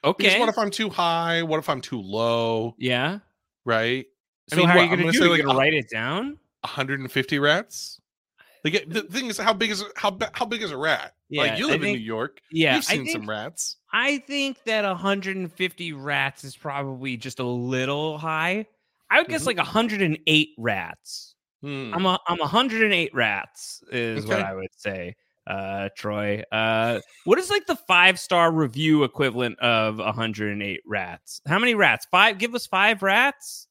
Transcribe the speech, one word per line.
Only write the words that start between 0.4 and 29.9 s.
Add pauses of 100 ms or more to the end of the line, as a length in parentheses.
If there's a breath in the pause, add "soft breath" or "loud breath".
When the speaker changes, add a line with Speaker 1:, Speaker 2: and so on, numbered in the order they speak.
Speaker 2:
if
I'm
too
high?
What
if
I'm
too
low?
Speaker 1:
Yeah. (460)
Speaker 2:
Right? (440)
I
Speaker 1:
So
Speaker 2:
mean,
Speaker 1:
how
Speaker 2:
what,
Speaker 1:
are
you
Speaker 2:
I'm
Speaker 1:
gonna
Speaker 2:
gonna
Speaker 1:
do
Speaker 2:
say,
Speaker 1:
it?
You
Speaker 2:
like,
Speaker 1:
gonna
Speaker 2:
a
Speaker 1:
write
it
down? (260)
Speaker 2:
hundred
and
fifty
rats? (640 soft breath)
Like,
the
thing
is,
how
big
is, (140)
how
bi-,
how
big
is
a
rat? (140)
Speaker 1:
Yeah,
Speaker 2:
Like,
you
Speaker 1:
I
Speaker 2:
live
in
Speaker 1:
think,
Speaker 2:
New
York. (100)
Speaker 1:
yeah,
Speaker 2:
You've
Speaker 1:
I
Speaker 2:
seen
some
Speaker 1:
think,
Speaker 2:
rats. (160)
Speaker 1:
I
think
that
a
hundred
and
fifty
rats
is
probably
just
a
little
high. (460)
I
would
guess,
Speaker 2:
Mm-hmm.
Speaker 1:
like,
a
hundred
and (100)
eight
rats. (260)
Speaker 2:
Hmm.
Speaker 1:
I'm
a, (100)
I'm
a
hundred
and
eight
rats
is
what
Speaker 2:
Okay.
Speaker 1:
I
would
say, (320)
uh,
Troy.
Uh, (240 soft breath)
what
is,
like,
the
five-star
review
equivalent
of